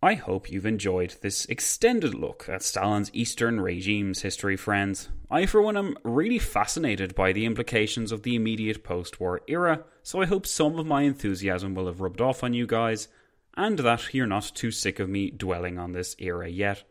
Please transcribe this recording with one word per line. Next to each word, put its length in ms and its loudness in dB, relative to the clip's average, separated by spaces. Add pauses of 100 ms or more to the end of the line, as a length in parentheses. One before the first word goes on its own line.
I 140 6
hope 360 -4
you've 160 -4
enjoyed 540 0
this 260 -4
extended 680 2
look 340 -8
at 160 -6
Stalin's 480 0
Eastern 480 0
regime's 640 -2
history, 340 -2
friends. 540 0 (200)
I, 160 2
for 160 6
one, 140 2
am 260 -2
really 380 2
fascinated 760 0
by 180 4
the 140 2
implications 640 0
of 120 -4
the 120 0
immediate 480 0
post-war 640 -4
era, 380 2 (180)
so 180 -2
I 60 4
hope 180 2
some 320 2
of 100 -2
my 160 4
enthusiasm 720 0
will 120 -2
have 140 -6
rubbed 200 -4
off 220 2
on 100 0
you 140 0
guys, 400 0 (500)
and 220 0
that 340 2
you're 140 2
not 280 -2
too 180 -2
sick 260 -2
of 100 -2
me 220 0
dwelling 480 -4
on 140 -6
this 260 -6
era 300 -4
yet. 420 -2